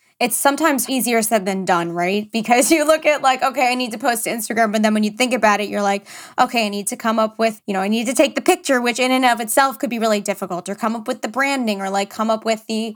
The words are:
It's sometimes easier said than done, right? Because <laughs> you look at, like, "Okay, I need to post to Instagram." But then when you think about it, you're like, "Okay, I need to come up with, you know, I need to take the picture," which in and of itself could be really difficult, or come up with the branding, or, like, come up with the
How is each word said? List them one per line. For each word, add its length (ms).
It's 160
sometimes 520
easier 320
said 260
than 180
done, 260
right? 400
Because 400
<laughs> 0
you 160
look 180
at, 180
like, 200
"Okay, 300
I 20
need 160
to 80
post 260
to 60
Instagram." 400
But 120
then 120
when 80
you 80
think 240
about 260
it, 80
you're 140
like, 240
"Okay, 280
I 20
need 200
to 80
come 220
up 220
with, 260
you 80
know, 60
I 80
need 180
to 80
take 220
the 40
picture," 400
which 200
in 100
and 140
of 160
itself 400
could 100
be 80
really 220
difficult, 480
or 80
come 180
up 140
with 140
the 60
branding, 540
or, 80
like, 180
come 220
up 140
with 240
the 280